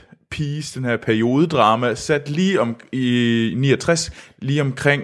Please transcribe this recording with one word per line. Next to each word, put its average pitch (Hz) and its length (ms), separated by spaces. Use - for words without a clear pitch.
piece, 147 480
den 127 100
her 117 80
periodedrama, 120 1000
sat 143 340
lige 180 320
om, 117 140
i 120 680
niogtres, 135 540
lige 143 220
omkring, 139 420